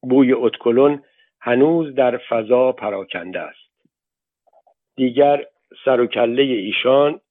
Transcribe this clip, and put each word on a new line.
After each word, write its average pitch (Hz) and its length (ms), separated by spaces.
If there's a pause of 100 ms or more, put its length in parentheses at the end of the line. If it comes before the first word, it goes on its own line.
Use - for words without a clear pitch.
بوی 127 320
اتکلون 123 680 (380)
هنوز 143 540
در 127 220
فضا 120 540
پراکنده 95 680
است. - 500 (1040)
دیگر 143 500 (400)
سر 127 140
و 120 80
کله 117 360
ایشان 131 880